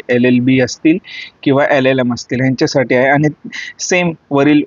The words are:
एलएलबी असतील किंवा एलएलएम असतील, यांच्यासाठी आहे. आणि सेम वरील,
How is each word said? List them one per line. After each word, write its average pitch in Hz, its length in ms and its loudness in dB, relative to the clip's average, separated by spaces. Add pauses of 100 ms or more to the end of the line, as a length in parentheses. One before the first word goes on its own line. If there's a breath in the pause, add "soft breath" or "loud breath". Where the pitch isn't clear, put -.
एलएलबी 123 500 2
असतील 156 380 0 (460 loud breath)
किंवा 139 220 4
एलएलएम 131 480 0
असतील, 120 260 -6
यांच्यासाठी 131 560 0
आहे. 127 120 2
आणि 143 200 2 (520 loud breath)
सेम 180 320 -2 (200)
वरील, 143 360 2